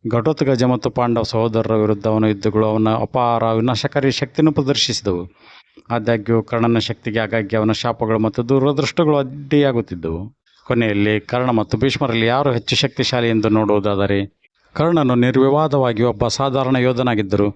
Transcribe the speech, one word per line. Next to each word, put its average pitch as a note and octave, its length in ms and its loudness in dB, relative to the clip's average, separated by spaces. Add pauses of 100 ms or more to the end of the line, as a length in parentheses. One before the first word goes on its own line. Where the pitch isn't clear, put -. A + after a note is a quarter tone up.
ಘಟೋತ್ಕಚ B2+ 580 0
ಮತ್ತು B2+ 260 0
ಪಾಂಡವ A#2+ 340 0
ಸಹೋದರರ A2 520 0
ವಿರುದ್ಧ G#2+ 320 0
ಅವನ G#2+ 180 2
ಯುದ್ಧಗಳು G#2+ 400 0
ಅವನ A2 300 0
ಅಪಾರ A#2 560 0
ವಿನಾಶಕಾರಿ B2 600 0
ಶಕ್ತಿಯನ್ನು D3+ 400 0
ಪ್ರದರ್ಶಿಸಿದವು. A#2+ 720 -2 (680)
ಆದಾಗ್ಯೂ A2+ 540 0
ಕರ್ಣನ A#2 360 0
ಶಕ್ತಿಗೆ A2+ 400 -6
ಆಗಾಗ್ಗೆ A2 380 -2
ಅವನ A2 140 2
ಶಾಪಗಳು A2 480 -2
ಮತ್ತು A2+ 300 -2
ದುರದೃಷ್ಟಗಳು C#3+ 680 2
ಅಡ್ಡಿಯಾಗುತ್ತಿದ್ದವು. C3 1040 -2 (440)
ಕೊನೆಯಲ್ಲಿ G#2+ 540 0
ಕರ್ಣ B2 300 -2
ಮತ್ತು A2 280 -2
ಭೀಷ್ಮರಲ್ಲಿ A#2+ 480 0
ಯಾರು C3 260 2
ಹೆಚ್ಚು A#2 240 -4
ಶಕ್ತಿಶಾಲಿ B2 540 -2
ಎಂದು A2 200 2
ನೋಡುವುದಾದರೆ, G2+ 680 2 (560)
ಕರ್ಣನು D3 400 2
ನಿರ್ವಿವಾದವಾಗಿ C3 880 2
ಒಬ್ಬ A#2 240 0
ಸಾಧಾರಣ C3 480 0
ಯೋಧನಾಗಿದ್ದರು. A#2 800 0